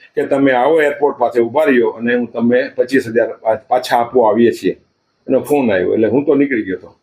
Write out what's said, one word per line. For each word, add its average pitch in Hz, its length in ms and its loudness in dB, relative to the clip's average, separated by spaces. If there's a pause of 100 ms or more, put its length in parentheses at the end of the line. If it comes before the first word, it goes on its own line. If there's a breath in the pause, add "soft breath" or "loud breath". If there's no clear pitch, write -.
(140 soft breath)
કે 143 120 -2
તમે 139 260 2
આવો 147 300 2
એરપોર્ટ 143 360 -2
પાસે 120 220 0
ઊભા 117 240 0
રહ્યો 120 240 2
અને 117 260 -4
હું 120 180 -4
તમે 120 440 0
પચીસ 123 320 0
હજાર 113 240 0
પા-, 110 360 -4
પાછા 123 280 0
આપવા 120 320 2
આવીએ 113 240 2
છીએ. 90 200 -4 (560)
એનો 127 120 0
ફોન 135 320 0
આવ્યો 92 220 0
એટલે 107 140 0
હું 139 160 0
તો 156 100 2
નીકળી 135 280 0
ગયો 92 140 -8
હતો. - 260 -18